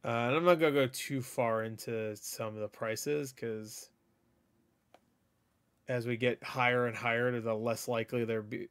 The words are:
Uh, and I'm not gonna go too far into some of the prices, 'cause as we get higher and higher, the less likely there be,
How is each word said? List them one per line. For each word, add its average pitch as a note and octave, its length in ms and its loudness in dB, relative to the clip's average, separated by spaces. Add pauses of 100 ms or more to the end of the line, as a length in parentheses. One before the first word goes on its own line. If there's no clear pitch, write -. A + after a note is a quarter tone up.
Uh, A#2 40 -2
and A#2+ 280 2
I'm E3+ 80 2
not F3 160 8
gonna D#3 120 6
go C#3 140 6
too C3 360 -4
far A2+ 420 0
into A2 520 -6
some - 320 -8
of G#2+ 120 -8
the G#2 80 -4
prices, C3+ 640 -4
'cause A2 560 -8 (2000)
as A#2+ 180 0
we A#2+ 120 -2
get B2 260 2
higher B2 420 4
and A2+ 80 -2
higher, A#2+ 460 0
the A2+ 140 0
less A2+ 340 -2
likely A#2 380 0
there A2 160 -2
be, G#2+ 280 -8